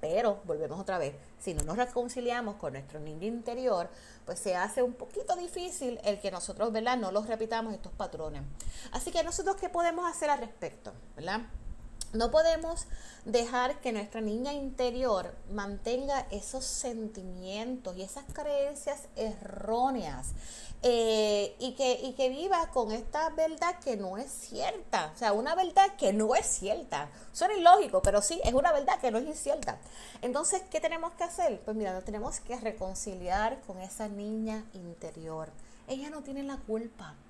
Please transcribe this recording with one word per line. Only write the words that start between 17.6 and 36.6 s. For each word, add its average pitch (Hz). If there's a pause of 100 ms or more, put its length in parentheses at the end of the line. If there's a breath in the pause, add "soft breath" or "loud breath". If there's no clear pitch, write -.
y 185
esas 277
creencias 285 (120)
erróneas, 214 (520 loud breath)
eh, 220
y 254
que, 254
y 262
que 262
viva 330
con 220
esta 294
verdad 320
que 247
no 196
es 269
cierta. -
O -
sea, 226
una 247
verdad 392
que 196
no 220
es 403
cierta. 196 (240 loud breath)
Suena 381
ilógico, 349
pero 202
sí, 339
es 233
una 285
verdad 294
que 247
no 220
es 269
incierta. 294 (440 loud breath)
Entonces, 349
¿qué 311
tenemos 330
que -
hacer? 339
Pues 220
mira, 196
nos 185
tenemos 208
que 240
reconciliar 202
con 185
esa 190
niña 220
interior. 160 (380 loud breath)
Ella 269
no 294
tiene 277
la 277
culpa. 220 (140)